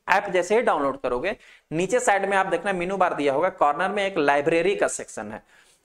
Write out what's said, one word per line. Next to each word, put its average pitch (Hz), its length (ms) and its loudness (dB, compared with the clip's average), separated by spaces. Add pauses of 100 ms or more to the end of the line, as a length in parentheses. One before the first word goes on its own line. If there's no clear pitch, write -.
ऐप 190 240 2
जैसे 180 220 2
ही 240 80 4
डाउनलोड 143 380 0
करोगे, 131 340 -2 (360)
नीचे 185 300 0
साइड 202 240 2
में 196 120 0
आप 190 100 2
देखना 180 260 -2
मेनू 185 240 -4
बार 180 180 2
दिया 143 180 0
होगा, 160 180 0
कॉर्नर 160 380 0
में 202 180 -2
एक 190 120 -4
लाइब्रेरी 160 580 2
का 143 120 0
सेक्शन 107 440 -10
है, 110 100 -14 (420)